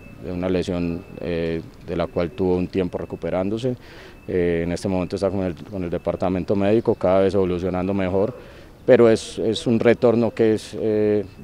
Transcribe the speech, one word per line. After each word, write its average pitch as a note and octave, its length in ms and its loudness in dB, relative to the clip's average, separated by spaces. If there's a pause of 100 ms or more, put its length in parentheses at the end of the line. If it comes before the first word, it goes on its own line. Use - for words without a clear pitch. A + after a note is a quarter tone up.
(240)
de E2 80 -8
una F2+ 180 -4
lesión, F2 540 -2 (160)
eh, E2 420 -4 (240)
de E2+ 100 -8
la E2+ 120 -2
cual F2 240 -2
tuvo F2+ 240 0
un F2+ 120 0
tiempo F2+ 300 -2
recuperándose, F#2+ 800 -4 (500)
eh, F2 380 0
en E2+ 80 -2
este E2+ 160 -4
momento F#2 300 -2
está G2 120 0
con F#2+ 120 -2
el, F2+ 140 -2
con F#2+ 280 -10
el F2 60 -4
departamento F2+ 680 -2
médico, G#2 400 2
cada F#2+ 260 2
vez F#2+ 120 2
evolucionando F#2 600 0
mejor, G2 640 -2 (300)
pero A#2 180 10
es, - 300 2
es G2+ 300 -2
un A2+ 120 4
retorno A#2 540 4
que A2 220 4
es, - 180 -6
eh, G#2+ 500 0 (200)